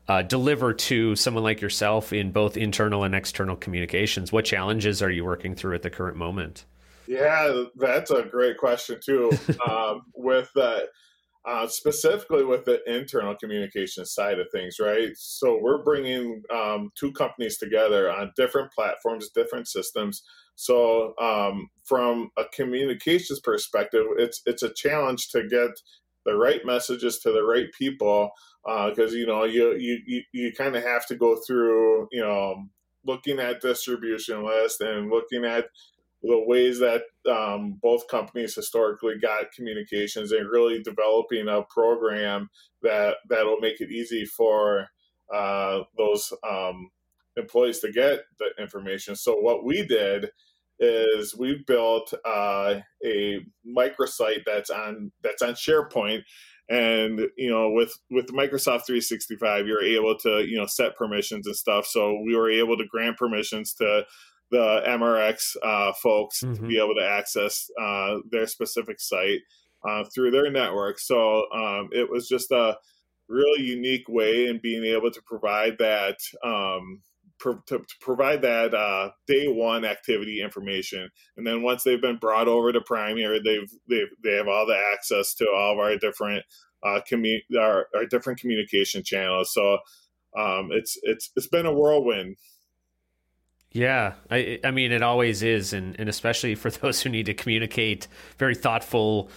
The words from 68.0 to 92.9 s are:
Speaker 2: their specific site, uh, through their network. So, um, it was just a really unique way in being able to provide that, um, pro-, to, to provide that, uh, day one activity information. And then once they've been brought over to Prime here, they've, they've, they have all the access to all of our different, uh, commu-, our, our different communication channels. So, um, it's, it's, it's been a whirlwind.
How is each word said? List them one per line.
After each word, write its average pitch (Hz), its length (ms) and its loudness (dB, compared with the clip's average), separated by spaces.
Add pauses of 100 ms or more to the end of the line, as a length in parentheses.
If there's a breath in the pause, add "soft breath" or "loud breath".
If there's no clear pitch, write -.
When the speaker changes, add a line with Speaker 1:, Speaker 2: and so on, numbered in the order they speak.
Speaker 2:
their 113 160 0
specific 110 540 -6
site, 95 400 0 (480 soft breath)
uh, 107 160 -2 (100)
through 127 180 2
their 143 200 4
network. 101 480 -2
So, 110 520 2
um, 101 400 -4
it 120 180 0
was 120 180 -4
just 127 240 -2
a 117 260 4 (500 soft breath)
really 143 360 2
unique 123 440 -2
way 113 380 2
in 117 160 -4
being 113 240 -4
able 113 240 2
to - 160 -8
provide 107 540 -2
that, 104 380 2 (260)
um, 95 580 -4 (380)
pro-, 120 260 -4
to, 131 140 -4
to - 200 -16
provide 135 440 2
that, 117 320 2
uh, 98 340 0 (160)
day 139 220 2
one 113 360 0
activity 107 600 -4
information. 98 640 -8 (280 soft breath)
And 117 80 -10
then 117 180 -2
once 123 200 0
they've 123 160 2
been 123 180 0
brought 110 300 2
over 120 240 4
to 117 100 2
Prime 110 360 -4
here, 107 260 0
they've, 107 260 0 (200)
they've, 107 220 0 (120)
they 104 120 2
have 101 120 0
all 104 200 2
the 104 120 2 (140)
access 101 420 -2
to 113 140 0
all 101 240 2
of 104 60 0
our 104 180 2
different, 104 480 -2 (380 soft breath)
uh, 101 180 0 (100)
commu-, 110 300 0 (180)
our, 107 360 4
our 113 100 2
different 123 340 -2
communication 101 640 -2
channels. 95 520 -2
So, 101 240 4 (580 soft breath)
um, 98 340 -2
it's, - 300 -2
it's, - 340 -4
it's 131 120 -4
been 170 180 0
a 156 80 2
whirlwind. 123 640 2 (1300 soft breath)